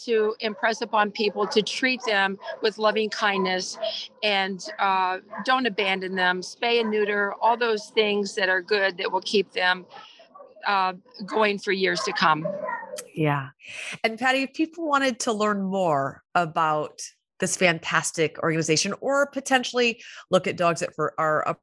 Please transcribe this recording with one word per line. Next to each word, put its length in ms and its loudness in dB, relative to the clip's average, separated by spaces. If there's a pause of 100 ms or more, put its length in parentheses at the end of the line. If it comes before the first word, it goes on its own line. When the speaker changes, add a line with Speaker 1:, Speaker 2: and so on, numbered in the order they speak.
Speaker 1:
to 340 2
impress 400 -2
upon 320 2
people 340 0
to 160 2
treat 420 0
them 320 2 (260)
with 160 0
loving 320 2
kindness 680 0 (460)
and, 420 0 (140)
uh, 380 2 (260)
don't 220 2
abandon 500 -2
them. 240 4
Spay 400 0
and 100 0
neuter, 500 0
all 160 4
those 340 -2
things 440 0
that 140 0
are 140 2
good 360 0
that 140 -2
will 80 0
keep 320 0
them, 340 0 (800)
uh, 280 2 (320)
going 320 2
for 120 -4
years 300 2
to 120 -4
come. 360 2 (680)
Speaker 2:
Yeah. 360 0 (520)
And 160 -2
Patty, 240 0
if 120 -6
people 340 -4
wanted 320 2
to 120 -2
learn 300 0
more 640 0 (100)
about 680 0 (380)
this 160 -2
fantastic 880 0
organization 600 0
or 240 2
potentially 760 0 (280)
look 160 4
at 100 -4
dogs 240 2
that 140 -6
for, 240 -2
are 280 2
up 160 -4